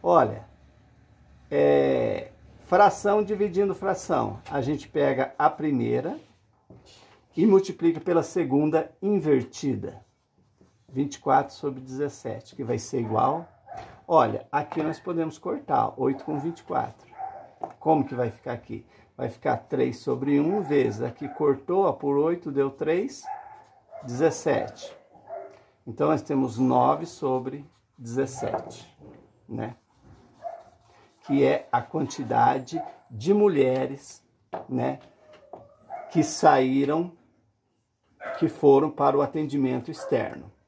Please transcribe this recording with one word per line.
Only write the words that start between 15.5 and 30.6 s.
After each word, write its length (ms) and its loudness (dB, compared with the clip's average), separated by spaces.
oito 260 -2
com 160 -6
vinte 200 -6
e 40 -20
quatro. 420 -6
Como 240 2
que 100 -10
vai 140 0
ficar 240 -10
aqui? 320 -12
Vai 100 -6
ficar 300 -2
três 400 -2
sobre 420 0
um 220 0
vezes, 400 0
aqui 260 -8
cortou, 560 0
ó, 80 2
por 260 -2
oito, 320 0
deu 200 0
três, 560 -4
dezessete. 920 -2
Então, 200 -2
nós 160 0
temos 340 -2
nove 480 2
sobre 580 -4
dezessete, 1000 -6
né? 280 -8